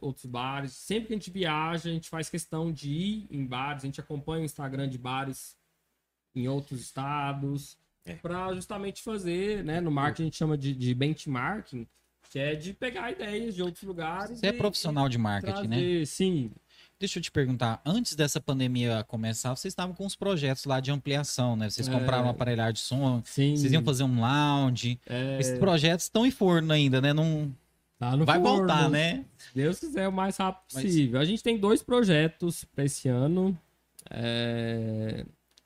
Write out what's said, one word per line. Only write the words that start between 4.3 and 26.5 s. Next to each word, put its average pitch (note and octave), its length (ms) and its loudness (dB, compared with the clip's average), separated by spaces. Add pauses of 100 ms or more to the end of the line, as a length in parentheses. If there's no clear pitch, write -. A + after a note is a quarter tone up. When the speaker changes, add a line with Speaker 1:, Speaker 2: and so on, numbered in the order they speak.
Speaker 1:
o D#3 40 -2
Instagram C3+ 440 -6
de B2+ 80 -6
bares C3 580 -8 (800)
em B2 120 -2
outros C#3 340 -6
estados. C#3 960 -4 (280)
Speaker 2:
É. E3+ 100 -10
Speaker 1:
Pra F3+ 380 -6
justamente G3 480 -8
fazer, G3+ 600 -4
né? D#3 160 -2
No E3+ 120 0
marketing C#3+ 320 0
a - 20 0
gente D#3 120 -4
chama D#3 200 2
de, C#3 160 -2
de B2+ 200 0
benchmarking, C#3 920 -2 (440)
que C#3 80 -6
é D3 160 -2
de E3+ 180 -8
pegar D4+ 380 -6
ideias A3+ 440 -6
de F3+ 60 -4
outros F3 220 -6
lugares F#3+ 560 -6
Speaker 3:
Você G3 80 2
é - 20 4
Speaker 1:
e, A3 40 4
Speaker 3:
profissional E3+ 540 0
de A#2+ 120 0
marketing, G2+ 480 0
né? A#2 100 0
Speaker 1:
trazer, E3+ 300 2
sim. D#3+ 440 0 (480)
Speaker 3:
Deixa F#3+ 200 -4
eu E3 40 -4
te - 80 -8
perguntar, B2 540 0
antes G#3+ 300 -2
dessa D3 260 0
pandemia B2 680 0
começar, A2+ 480 -4
vocês F#3+ 160 -6
estavam F3+ 240 -6
com G3 100 -6
uns F#3+ 100 -6
projetos D3 500 0
lá C3 140 2
de C3+ 120 -2
ampliação, C#3 640 0
né? A2 140 0
Vocês A#2 180 -2
Speaker 1:
É. B2+ 40 -2
Speaker 3:
compraram B2+ 340 2
um B2 40 2
aparelhar A#2 440 0
de G#2+ 60 -6
som, B2+ 440 0
Speaker 1:
Sim. C#3+ 320 2
Speaker 3:
vocês C#3+ 160 4
iam D3+ 120 4
fazer C3 200 2
um B2 160 2
lounge. C3 880 2
Speaker 1:
É. C3 340 -4
Speaker 3:
Esses B2+ 200 0
projetos E3 460 4
estão A3+ 200 2
em C4 60 4
forno F3 420 4